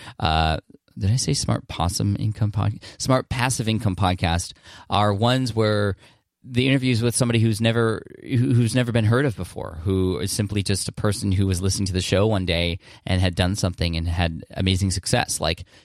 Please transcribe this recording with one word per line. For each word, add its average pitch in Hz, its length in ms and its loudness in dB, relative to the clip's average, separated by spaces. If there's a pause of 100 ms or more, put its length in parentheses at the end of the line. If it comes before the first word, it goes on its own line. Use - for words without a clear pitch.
(180)
uh, 80 400 2 (380)
did 101 140 0
I 123 60 4
say - 180 -2
Smart - 320 -2
Possum 101 540 -2
Income 107 320 -2
Pod-, 104 260 -2 (200)
Smart 131 300 0
Passive 123 400 -2
Income 107 280 -2
podcast, 90 560 0 (360)
are 104 240 2
ones 120 400 0
where 107 440 0 (500)
the 127 220 0
interviews 127 340 2
with 120 140 0
somebody 117 240 2
who's 110 180 2
never, 113 460 0 (180)
who, 131 300 0
who's 117 240 4
never 120 160 2
been 110 140 2
heard 120 180 4
of 123 100 0
before, 85 480 -10
who 92 380 0
is 98 100 -2
simply 104 320 -2
just 95 240 -2
a - 60 -8
person 101 400 0
who 95 160 2
was 90 120 0
listening 98 260 0
to 92 60 -4
the 90 80 0
show 98 280 2
one 95 180 0
day 85 320 0 (280)
and 92 140 2
had 92 140 2
done 92 220 0
something 87 400 -2
and 82 100 -2
had 85 440 -2
amazing 95 420 0
success, - 480 -2
like 82 240 -2 (200)